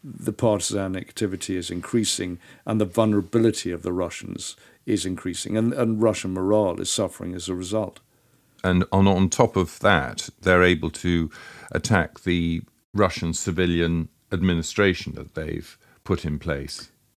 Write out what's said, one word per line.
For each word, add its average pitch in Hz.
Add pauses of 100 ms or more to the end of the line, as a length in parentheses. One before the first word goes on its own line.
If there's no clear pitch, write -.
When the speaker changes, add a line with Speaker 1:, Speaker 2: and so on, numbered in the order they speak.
Speaker 1:
the 110
partisan 98
activity 95
is 87
increasing 90 (260)
and 110
the 104
vulnerability 107
of 82
the 90
Russians - (320)
is 104
increasing, 92
and, 113
and 113
Russian 101
morale 95
is -
suffering 92
as 87
a 92
result. 92 (640)
Speaker 2:
And 90
on, 98
on 95
top 117
of 92
that, 78 (120)
they're 90
able 90
to 82 (420)
attack -
the 85 (320)
Russian 90
civilian 85 (220)
administration 90
that 73
they've 78 (260)
put 87
in 76
place. 71 (280)